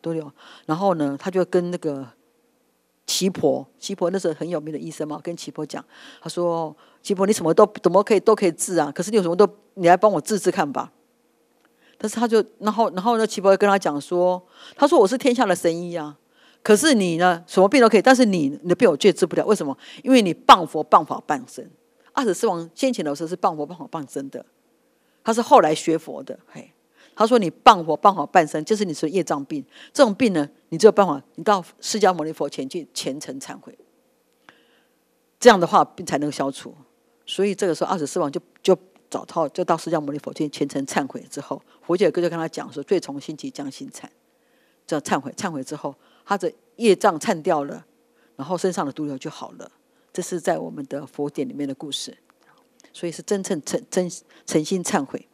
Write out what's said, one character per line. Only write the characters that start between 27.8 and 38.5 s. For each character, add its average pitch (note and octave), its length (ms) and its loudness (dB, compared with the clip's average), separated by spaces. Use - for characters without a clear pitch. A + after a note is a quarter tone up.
佛、 D#3+ 140 -2
谤 G3 160 4
法、 D3 120 -4
谤 E3 200 4
僧， - 180 -4
就 A3 100 0
是 G#3 100 -2
你 E3+ 80 -4
是 D#3 160 -4
业 F3 140 -2
障 D3 220 -4
病。 D3 200 -8
这 - 100 4
种 A3+ 120 6
病 A3 180 2
呢， D3+ 140 0
你 E3 60 -6
只 D#3+ 100 6
有 G3+ 60 10
办 G3+ 140 4
法， C#3+ 160 -4
你 E3 80 -14
到 G3 200 0
释 - 180 -6
迦 F#3+ 140 4
牟 D#3+ 120 -4
尼 D#3+ 80 -8
佛 D3+ 160 -6
前 C3+ 200 -10
去 E3 240 -10
虔 - 280 -8
诚 C3+ 200 -14
忏 - 200 -14
悔， - 180 -20
这 B3 100 8
样 G#3 100 8
的 E3+ 80 0
话 E3 180 4
病 - 200 -12
才 D3+ 140 -4
能 D3 120 -4
消 C#3 200 -4
除。” - 240 -16
所 - 220 -4
以 G3+ 80 -2
这 G3+ 120 -4
个 E3 80 0
时 E3 100 -4
候 - 60 -6
阿 F#3+ 60 -2
舍 D#3 80 -6
四 C#3 140 -6
王 D3+ 120 -2
就， E3+ 100 -8